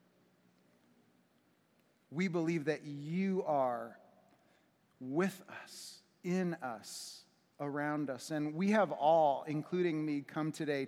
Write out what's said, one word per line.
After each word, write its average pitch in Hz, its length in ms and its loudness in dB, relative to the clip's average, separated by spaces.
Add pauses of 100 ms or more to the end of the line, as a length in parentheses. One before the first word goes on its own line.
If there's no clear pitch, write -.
(2000)
We 180 180 0
believe 165 380 0
that 147 180 0
you 170 640 -2
are 123 500 0 (1040)
with 156 420 0 (200)
us, - 380 -18 (240)
in 180 300 0
us, - 720 -10 (360)
around 147 500 -2
us. 123 200 -10
And 151 240 -2
we 196 160 4
have 196 220 6
all, 147 540 6
including 156 580 0
me, 147 220 -2
come 156 260 -4
today 143 360 -2